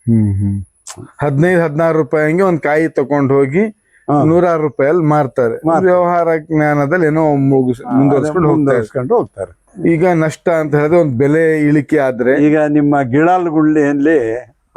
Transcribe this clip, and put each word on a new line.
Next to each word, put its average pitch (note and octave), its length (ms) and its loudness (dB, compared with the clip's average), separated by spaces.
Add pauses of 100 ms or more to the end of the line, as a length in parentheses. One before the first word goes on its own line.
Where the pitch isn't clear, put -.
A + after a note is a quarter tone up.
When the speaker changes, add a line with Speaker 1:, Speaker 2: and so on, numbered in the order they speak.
(120)
Speaker 1:
ಹ್ಮ್, G#2+ 240 2
ಹ್ಮ್. G2+ 280 -4 (580)
ಹದಿನೈದು, D#3+ 400 0
ಹದಿನಾರು D#3+ 360 -2
ರೂಪಾಯಿ D3+ 340 0
ಹಂಗೆ F3+ 120 0
ಒಂದ್ F3 180 0
ಕಾಯಿ D#3 260 0
ತಕೊಂಡ್ C#3 460 -2
ಹೋಗಿ C#3 440 0 (240)
Speaker 2:
ಹಾ. C#3+ 220 0
Speaker 1:
ನೂರಾರು E3 380 2
ರೂಪಾಯಲ್ಲಿ D3+ 420 0
ಮಾರ್ತಾರೆ. C#3 640 -2
Speaker 2:
ಮಾರ್ತಾರೆ. E3 180 0
Speaker 1:
ವ್ಯವಹಾರ F3 420 2 (100)
ಜ್ಞಾನದಲ್ಲಿ D3+ 680 0
ಏನೋ D#3 280 0
ಮುಗಿಸ್-, C3+ 500 0
Speaker 2:
ಹಾ, C3 120 -2
Speaker 1:
ಮುಂದುವರ್ಸ್ಕೊಂಡು D3 520 0
Speaker 2:
ಅದೇ D3 60 2
Speaker 1:
ಹೋಗ್ತಾರೆ. - 0 -
Speaker 2:
ಮುಂದುವರ್ಸ್ಕೊಂಡು C3+ 640 -2
ಹೋಗ್ತಾರೆ. G2+ 680 -8 (100)
Speaker 1:
ಈಗ E3+ 140 0
ನಷ್ಟ D#3+ 420 -2
ಅಂತ D#3 260 -2
ಹೇಳಿದ್ರೆ D3+ 260 2
ಒಂದ್ C#3 160 -2
ಬೆಲೆ D#3 440 2
ಇಳಿಕೆ D3 360 0
ಆದ್ರೆ C3 460 0
Speaker 2:
ಈಗ D3+ 160 2
ನಿಮ್ಮ D3 420 0
ಗಿಳಾಲ್ಗುಳ್ಳಿಯಲ್ಲಿ D3+ 1300 0 (420)